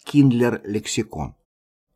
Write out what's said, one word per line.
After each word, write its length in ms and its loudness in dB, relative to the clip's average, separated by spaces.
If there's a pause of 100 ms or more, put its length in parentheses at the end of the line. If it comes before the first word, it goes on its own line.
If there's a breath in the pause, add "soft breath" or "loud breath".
"Киндлер 580 2
Лексикон". 720 -8 (600)